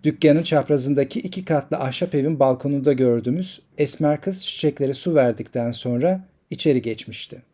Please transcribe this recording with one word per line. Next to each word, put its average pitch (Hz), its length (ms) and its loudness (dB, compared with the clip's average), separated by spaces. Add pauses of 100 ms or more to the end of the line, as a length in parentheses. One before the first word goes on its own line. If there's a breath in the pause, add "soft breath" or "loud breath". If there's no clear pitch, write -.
Dükkanın 151 400 4
çaprazındaki 139 760 0
iki 185 260 -8
katlı 156 320 -2
ahşap 147 380 -4
evin 143 240 0
balkonunda 139 540 2
gördüğümüz 127 680 0 (160)
esmer 147 440 0
kız 190 240 -6
çiçeklere 139 480 -2
su 165 220 -2
verdikten 120 560 0
sonra 139 540 -2 (240)
içeri 135 320 0
geçmişti. - 600 -10 (120)